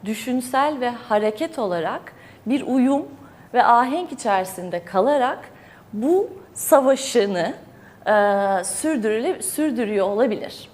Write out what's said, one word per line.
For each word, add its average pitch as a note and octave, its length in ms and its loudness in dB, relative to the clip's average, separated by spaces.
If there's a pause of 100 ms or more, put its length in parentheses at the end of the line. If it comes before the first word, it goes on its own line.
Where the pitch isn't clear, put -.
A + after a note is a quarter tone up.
düşünsel B3+ 760 -2
ve B3 100 -2
hareket A3 680 -2
olarak F3+ 540 -4 (340)
bir B3+ 200 -2
uyum C4+ 420 2 (460)
ve A#3+ 100 6
ahenk B3+ 480 2
içerisinde F#3 720 -4
kalarak B3 540 2 (540)
bu E4 380 2 (240)
savaşını, B3+ 1000 2 (520)
e, G3+ 60 2 (520)
sürdürüle-, A#3+ 760 -2
sürdürüyor A3+ 640 -2
olabilir. G3+ 680 -2